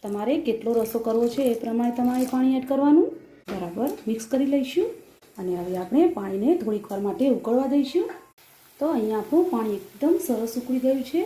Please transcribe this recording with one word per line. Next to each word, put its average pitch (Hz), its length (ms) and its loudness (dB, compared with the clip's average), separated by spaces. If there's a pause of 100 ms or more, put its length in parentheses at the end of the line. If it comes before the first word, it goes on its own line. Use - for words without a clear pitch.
તમારે 208 300 -2 (140)
કેટલો 220 300 -2
રસો 226 280 -2
કરવો 233 300 2
છે 277 160 0
એ 226 120 -2
પ્રમાણે 240 360 0
તમારે 247 340 2
પાણી 262 260 4
એડ 254 120 -8
કરવાનું. 294 380 6 (420)
બરાબર 180 400 -4 (180)
મિક્સ 226 220 -4
કરી 277 220 2
લઈશું 285 340 0 (520)
અને 180 200 -4
હવે 180 220 -4
આપણે 233 200 2 (160)
પાણીને 196 320 -2 (120)
થોડીક 208 280 -4
વાર 196 180 -4
માટે 196 180 0 (120)
ઉકળવા 247 380 0
દઈશું. 302 300 2 (760)
તો 277 60 -2 (100)
અહીંયા 427 280 0
આપણું 339 300 4
પાણી 214 260 -2
એકદમ - 360 0 (100)
સરસ 226 340 -2
ઉકળી 254 260 -4
ગયું 269 240 2
છે. 339 160 0